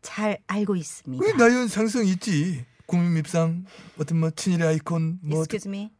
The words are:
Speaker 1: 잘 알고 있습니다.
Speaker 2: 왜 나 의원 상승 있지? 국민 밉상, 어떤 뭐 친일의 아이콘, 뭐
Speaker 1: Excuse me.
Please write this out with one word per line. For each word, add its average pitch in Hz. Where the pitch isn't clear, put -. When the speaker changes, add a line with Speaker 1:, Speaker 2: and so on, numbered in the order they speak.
Speaker 1:
잘 208
알고 202
있습니다. 156
Speaker 2:
왜 427
나 254
의원 247
상승 220
있지? 180
국민 175
밉상, 165
어떤 160
뭐 160
친일의 165
아이콘, 165
뭐 156
Speaker 1:
Excuse 202
me. 202